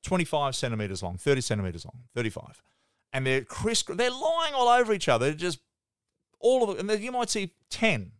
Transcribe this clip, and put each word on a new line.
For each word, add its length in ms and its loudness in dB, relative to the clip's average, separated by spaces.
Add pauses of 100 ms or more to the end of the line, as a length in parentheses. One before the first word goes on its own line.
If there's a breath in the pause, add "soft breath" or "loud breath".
twenty-five 500 0
centimetres 480 -4
long, 140 -6
thirty 240 2
centimetres 440 -4
long, 200 -20 (100)
thirty-five. 480 -6 (500)
And 140 -2
they're 160 2
criss-, 400 -2
they're 260 -2
lying 460 0
all 140 4
over 240 6
each 160 0
other, 260 4
just 240 -4 (800)
all 240 4
of 80 2
it. 80 -4
And 100 -4
then 140 0
you 80 -6
might 180 -2
see 260 -4 (160)
ten 500 0